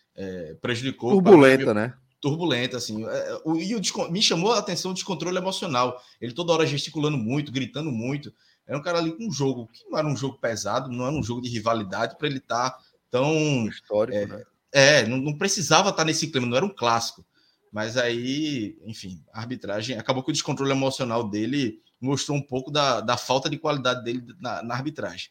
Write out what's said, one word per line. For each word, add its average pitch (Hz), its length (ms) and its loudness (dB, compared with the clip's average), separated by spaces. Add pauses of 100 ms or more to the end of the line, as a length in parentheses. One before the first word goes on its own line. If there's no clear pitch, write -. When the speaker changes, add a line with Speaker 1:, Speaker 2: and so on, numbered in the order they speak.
(160)
Speaker 1:
é, 90 460 -10
prejudicou 120 500 -2
Speaker 2:
Turbulenta, 156 540 10
Speaker 1:
para 123 60 2
o 107 40 0
Speaker 2:
né? 113 180 -2 (280)
Speaker 1:
Turbulenta, 135 560 -2
assim. 110 280 -6
É, 117 380 -6
o, 160 140 -2
e 190 180 -4
o 220 40 -2
descon-, 180 300 -4
me 170 120 -2
chamou 190 320 2
a 208 60 2
atenção 190 320 -4
o - 20 -6
descontrole 185 440 -4
emocional. 175 640 -2 (180)
Ele 120 140 -8
toda 170 200 -2
hora 160 120 4
gesticulando 147 520 -2
muito, 127 340 -2
gritando 135 400 -4
muito. 127 420 -6 (320)
Era 143 140 -6
um - 20 -6
cara 170 160 0
ali 165 140 2
com 226 160 -8
um 185 40 -4
jogo, 131 400 -2
que - 160 -20
não 254 120 0
era 151 80 0
um 139 100 0
jogo 135 220 -6
pesado, 113 500 -2
não 123 160 -4
era 143 100 -2
um 135 60 -2
jogo 120 200 -4
de 123 80 -6
rivalidade, 110 680 -2
pra 151 100 -2
ele 135 120 -4
tá 123 360 -2 (360)
tão 143 560 2
Speaker 2:
Histórico, 104 500 -2
Speaker 1:
é, 101 80 0
Speaker 2:
né? 101 180 -12 (280)
Speaker 1:
é, 139 340 8
não, 123 120 0
não 147 200 -2
precisava 190 540 4
tá 160 120 -2
nesse 156 280 0
clima, 123 160 0
não 120 100 0
era 160 80 2
um 202 80 -4
clássico. 117 500 0 (480)
Mas 110 260 -4
aí, 123 840 -2
enfim, 92 380 -14 (100)
a 107 100 -14
arbitragem, 110 580 -6
acabou 123 240 -2
que 156 80 -2
o - 20 -2
descontrole 135 380 -2
emocional 127 580 0
dele 113 500 -2 (220)
mostrou 139 360 -2
um 143 40 -2
pouco 131 300 -6
da, 139 300 2
da 117 160 0
falta 131 320 0
de 147 80 -4
qualidade 127 460 -2
dele 120 200 -4 (160)
na, 110 240 -8
na 117 100 -8
arbitragem. 123 580 -8